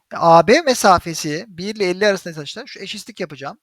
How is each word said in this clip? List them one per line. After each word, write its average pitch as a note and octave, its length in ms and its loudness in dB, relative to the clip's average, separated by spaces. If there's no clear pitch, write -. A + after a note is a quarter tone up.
E, - 40 -10
A E3 300 6
B C#4 140 4
mesafesi F3 840 0
bir G3 280 -12
ile G#3 140 -2
elli F#3 180 -2
arasında F#3 240 -2
arkadaşlar D#3+ 360 -14
şu - 120 -20
eşitlik G3+ 400 -16
yapacağım. D3 440 -12